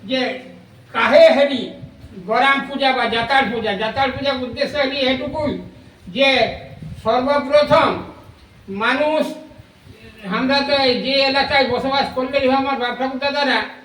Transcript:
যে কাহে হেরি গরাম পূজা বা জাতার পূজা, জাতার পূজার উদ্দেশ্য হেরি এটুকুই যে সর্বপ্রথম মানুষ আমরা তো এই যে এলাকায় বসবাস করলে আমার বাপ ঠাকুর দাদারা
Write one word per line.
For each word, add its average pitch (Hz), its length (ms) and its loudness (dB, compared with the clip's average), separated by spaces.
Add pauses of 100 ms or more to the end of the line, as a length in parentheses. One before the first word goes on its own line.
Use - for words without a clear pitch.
যে 262 100 -2 (720)
কাহে 247 300 6 (140)
হেরি 277 240 2 (680)
গরাম 269 280 2 (100)
পূজা 269 300 -2
বা 240 80 0 (100)
জাতার 269 360 2
পূজা, 214 200 -4 (100)
জাতার 262 320 -2
পূজার 269 220 -2 (100)
উদ্দেশ্য 233 280 -6 (100)
হেরি 269 160 -2 (120)
এটুকুই 285 400 -4 (640)
যে 269 140 4 (760)
সর্বপ্রথম 277 880 4 (920)
মানুষ 294 400 2 (1080)
আমরা 262 240 0 (100)
তো 285 60 2 (140)
এই 247 60 2 (120)
যে 262 80 -2 (160)
এলাকায় 277 440 2
বসবাস 269 420 0
করলে 262 220 -2 (220)
আমার 269 220 -2
বাপ 247 180 -2
ঠাকুর 262 240 -4
দাদারা 277 360 0 (260)